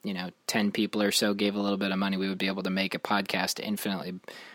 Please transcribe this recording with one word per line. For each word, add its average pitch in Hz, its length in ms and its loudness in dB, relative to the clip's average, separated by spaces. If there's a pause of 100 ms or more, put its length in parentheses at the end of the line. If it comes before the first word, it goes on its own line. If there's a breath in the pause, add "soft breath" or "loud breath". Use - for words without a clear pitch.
you 101 120 -4
know, 90 160 -6 (160)
ten 104 260 2
people 107 300 0
or 101 100 4
so 104 220 4
gave 101 220 2
a 101 40 0
little 101 160 2
bit 98 140 0
of 95 80 0
money, 98 180 2
we 95 120 0
would 92 100 -4
be 98 80 0
able 95 160 0
to 190 80 0
make 185 240 0
a - 40 -2
podcast 190 600 0
infinitely 101 540 -4 (400 loud breath)